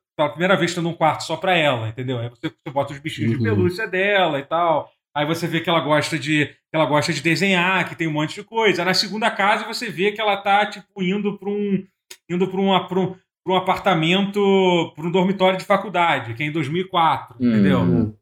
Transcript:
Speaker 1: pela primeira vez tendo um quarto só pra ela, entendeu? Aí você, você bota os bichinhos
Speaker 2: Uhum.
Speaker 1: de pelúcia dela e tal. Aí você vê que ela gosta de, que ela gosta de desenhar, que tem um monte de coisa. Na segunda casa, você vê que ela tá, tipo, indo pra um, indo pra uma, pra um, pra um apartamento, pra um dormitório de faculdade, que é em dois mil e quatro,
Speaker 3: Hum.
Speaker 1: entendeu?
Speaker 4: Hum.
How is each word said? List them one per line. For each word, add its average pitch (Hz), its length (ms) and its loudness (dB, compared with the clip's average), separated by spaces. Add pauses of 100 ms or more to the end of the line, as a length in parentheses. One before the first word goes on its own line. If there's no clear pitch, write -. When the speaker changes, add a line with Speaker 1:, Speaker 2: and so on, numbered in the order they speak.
(160)
Speaker 1:
pela 147 140 0
primeira 175 260 0
vez 170 200 0
tendo 170 120 -4
um 165 60 -4
quarto 151 300 0
só 160 140 -6
pra 185 200 0
ela, 127 320 0
entendeu? 127 300 -6
Aí 117 100 -6
você, 156 200 -8
você - 220 -16
bota 139 220 -2
os 139 60 -14
bichinhos 113 320 -4
Speaker 2:
Uhum. 123 80 0
Speaker 1:
de 117 40 0
pelúcia 175 440 0
dela 185 520 0
e 143 40 -8
tal. 165 480 0 (220)
Aí 147 120 -2
você 165 200 -2
vê 160 140 -2
que 175 100 -6
ela 165 120 2
gosta 151 360 0
de, 147 280 0
que - 80 -12 (200)
ela 160 120 2
gosta 147 260 0
de 143 100 -4
desenhar, 180 680 0
que 160 80 -12
tem 165 100 -4
um 151 60 -4
monte 151 220 -4
de 202 100 -12
coisa. 196 400 0
Na 185 80 2
segunda 214 360 -2
casa, 214 360 0
você 233 240 -8
vê 190 240 -2
que 220 80 -8
ela 208 160 0
tá, 202 280 2
tipo, 202 380 -10
indo 196 340 -2
pra 190 120 -8
um, 202 340 -2 (460)
indo 180 180 0
pra 185 140 -4
uma, 190 260 2
pra 180 100 -2
um, 185 100 0 (360)
pra 165 100 -2
um 185 40 4
apartamento, 185 840 0 (560)
pra 151 100 -8
um 170 60 -4
dormitório 190 480 2
de - 60 -12
faculdade, 170 680 0
que 113 100 -8
é - 20 -2
em 151 60 -4
dois 147 180 -2
mil 175 140 -2
e 185 40 -10
quatro, 160 540 0
Speaker 3:
Hum. 120 80 2
Speaker 1:
entendeu? 101 320 4
Speaker 4:
Hum. 104 400 2